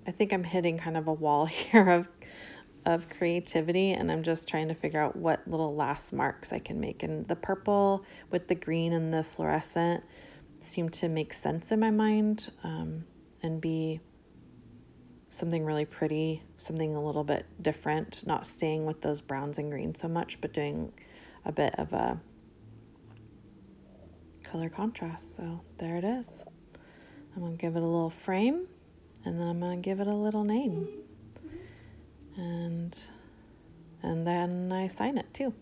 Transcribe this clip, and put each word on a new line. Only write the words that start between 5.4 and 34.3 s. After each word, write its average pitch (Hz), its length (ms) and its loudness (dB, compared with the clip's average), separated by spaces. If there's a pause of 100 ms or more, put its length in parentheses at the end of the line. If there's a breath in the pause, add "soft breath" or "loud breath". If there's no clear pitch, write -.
little 156 280 0
last 143 380 -2
marks - 420 -2
I - 40 -2
can - 220 -6
make. - 220 -6
And 156 260 -4
the 170 80 0
purple 196 680 2 (280 loud breath)
with 175 180 -2
the 180 60 2
green 165 400 0
and 160 180 0
the 160 100 2
fluorescent 160 800 0 (560 loud breath)
seem - 280 -4
to 165 200 -2
make 160 260 -2
sense 156 360 -2
in 220 100 4
my 220 100 4
mind, 214 600 4 (140)
um, 160 400 -6 (380)
and 160 180 -2
be 160 400 0 (1300)
something 165 360 -2
really 151 200 0
pretty, 156 580 0 (140)
something 160 380 -4
a 147 100 -2
little 147 200 0
bit - 220 -2 (140)
different, 156 680 -2
not 160 200 -2
staying 156 400 -2
with 156 160 -6
those 147 180 -2
browns 143 380 -6
and 147 120 -4
greens 151 300 -4
so 165 80 -4
much, 170 320 -4
but 151 120 -6
doing 147 400 -2 (520 loud breath)
a - 80 -4
bit 147 260 2
of 156 140 -2
a - 280 0 (2250)
color 165 260 -6
contrast. 185 680 -6
So 170 240 -8 (180)
there 170 180 -4
it 175 80 -2
is. 240 400 -4 (920 loud breath)
I'm 180 60 -6
gonna 165 140 -4
give 165 200 -2
it 165 60 2
a 170 40 2
little 165 240 2
frame, 247 560 0 (580)
and 170 140 -4
then 170 80 0
I'm 170 140 -2
gonna 180 160 -2
give 190 240 -2
it 202 60 0
a 208 80 2
little 214 300 2
name. 214 440 0 (1500 loud breath)
And, 170 600 -4 (1080 loud breath)
and 165 240 -2
then 180 460 0